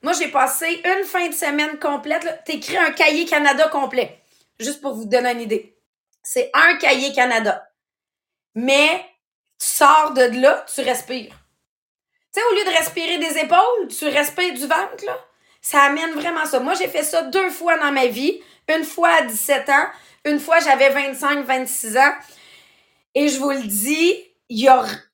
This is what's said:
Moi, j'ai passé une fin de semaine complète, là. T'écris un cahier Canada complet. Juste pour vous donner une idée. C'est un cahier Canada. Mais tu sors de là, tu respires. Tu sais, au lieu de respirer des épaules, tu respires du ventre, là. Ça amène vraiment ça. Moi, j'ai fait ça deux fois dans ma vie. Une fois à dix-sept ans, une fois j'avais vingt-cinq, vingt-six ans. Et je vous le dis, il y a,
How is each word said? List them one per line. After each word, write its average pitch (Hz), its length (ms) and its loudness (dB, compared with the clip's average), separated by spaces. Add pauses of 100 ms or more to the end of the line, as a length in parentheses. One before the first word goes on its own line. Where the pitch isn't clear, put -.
Moi, 320 120 -2
j'ai - 160 -2
passé 330 560 0
une 381 180 0
fin 359 240 -4
de - 60 -8
semaine 302 440 -4
complète, 294 460 -4
là. 320 100 -6
T'écris - 440 -8
un 320 140 2
cahier 311 340 2
Canada 294 420 2
complet. 277 520 -4 (400)
Juste 277 220 -8
pour 262 140 -6
vous 220 100 -10
donner 240 280 0
une 240 80 -6
idée. 220 360 -6 (460)
C'est - 320 -2
un - 220 4
cahier 269 360 0
Canada. 226 560 0 (840)
Mais 285 500 2 (540)
tu - 80 -4
sors 302 460 4
de 247 280 2
là, - 320 4
tu 269 80 -6
respires. 240 540 -6 (1000)
Tu 403 80 -2
sais, 480 100 2
au 381 40 2
lieu 403 100 0
de 339 120 0
respirer 330 420 -4
des 320 180 -4
épaules, 381 500 2
tu - 200 -6
respires 285 460 -2
du 254 120 -8
ventre, 381 400 -2
là. 508 100 -6 (460)
Ça 277 220 4
amène 320 280 0
vraiment 311 340 -4
ça. 277 140 -2
Moi, 277 140 -2
j'ai 370 140 -4
fait 302 160 -4
ça 330 180 -2
deux 285 300 -2
fois 330 260 0
dans 294 140 0
ma 262 160 2
vie. 254 340 -2 (260)
Une 320 160 0
fois 339 260 0
à 320 120 4
dix-sept 262 480 -2
ans, 285 160 4 (400)
une 294 140 0
fois 330 200 2
j'avais 277 300 4
vingt-cinq, 277 560 -2
vingt-six 254 520 -4
ans. 277 160 6 (1000)
Et 294 160 2
je 269 100 -4
vous 277 120 -2
le 269 120 -4
dis, 285 500 0 (360)
il 220 100 -6
y 262 80 4
a, 262 160 8 (300)